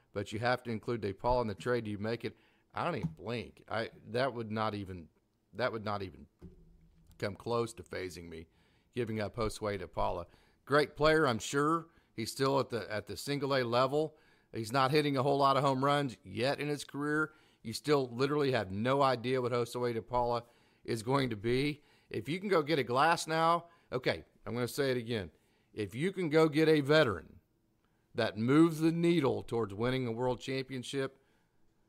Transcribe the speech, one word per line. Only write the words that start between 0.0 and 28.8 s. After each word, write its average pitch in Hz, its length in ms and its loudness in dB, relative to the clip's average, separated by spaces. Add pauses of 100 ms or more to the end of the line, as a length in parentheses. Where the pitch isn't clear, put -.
but 101 180 -4
you 107 100 -6
have 123 240 0
to 117 60 -6
include 117 300 -4
DePaul 120 400 0
in 113 80 -2
the 101 60 -4
trade. 123 300 -2
Do 107 60 -6
you 101 80 -6
make 113 260 -4
it?" 107 120 -10 (380)
I 110 100 -4
don't 165 120 -2
even 160 200 -4
blink. 101 540 -8
I, 104 200 -2 (200)
that 123 240 -2
would 113 160 -8
not 110 240 -2
even, 92 320 -10 (480)
that 110 180 -2
would 110 120 -6
not 101 180 -4
even 73 240 -12 (920)
come 101 180 -6
close 117 380 -2
to 87 100 -16
phasing 87 440 -10
me, 82 180 -14 (480)
giving 113 260 -4
up 98 160 -6
Josue 104 440 -4
DePaula. 92 440 -4 (400)
Great 143 320 2
player, 156 300 4
I'm 113 120 2
sure. 156 480 0 (300)
He's 113 160 -6
still 135 260 2
at 123 120 0
the, 104 220 -6
at 104 140 -4
the 98 100 -10
single 139 380 -4
A 131 80 2
level. 135 540 2 (360)
He's 110 200 -6
not 131 180 4
hitting 147 260 2
a 123 60 2
whole 139 160 2
lot 135 180 4
of 135 60 2
home 135 220 2
runs 143 400 0
yet 113 340 -2
in 147 100 -4
his 143 140 -4
career. 147 480 -2 (320)
You 110 100 -8
still 135 400 2
literally 139 400 2
have 101 200 0
no 127 300 2
idea 127 380 2
what 123 120 -2
Josue 120 440 -2
DePaula 120 460 -2 (420)
is 113 180 -4
going 131 280 0
to 110 60 -6
be. 131 440 -2 (300)
If 120 180 -6
you 175 120 -4
can 208 80 -6
go 170 140 4
get 147 160 0
a 123 60 0
Glasnow, 160 800 2 (300)
okay, 113 320 -2 (220)
I'm 107 80 -6
gonna 120 140 -2
say 139 220 0
it 127 60 0
again. 113 340 -4 (420)
If 104 220 -4
you 165 180 -2
can 180 160 -4
go 160 200 8
get 151 200 4
a 156 120 8
veteran 135 600 4 (720)
that 104 220 0
moves 147 440 4